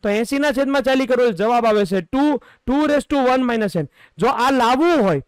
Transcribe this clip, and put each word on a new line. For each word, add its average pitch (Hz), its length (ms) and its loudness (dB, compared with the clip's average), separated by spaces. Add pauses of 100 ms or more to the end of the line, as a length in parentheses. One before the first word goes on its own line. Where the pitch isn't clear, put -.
તો 214 60 -2
એંસી 226 280 -2
ના 285 140 0
છેદમાં 277 300 0
ચાલીસ 262 260 0
કરું, 247 260 2
જવાબ 226 320 0
આવે 214 200 2
છે 185 160 -4
ટુ, 269 400 -2 (260)
ટુ 285 180 0
raise 294 280 0
to 269 160 2
one 254 200 0
minus 214 300 -2
n. 143 80 -6 (300)
જો 196 100 0
આ 262 240 0
લાવવું 269 520 2
હોય 160 240 0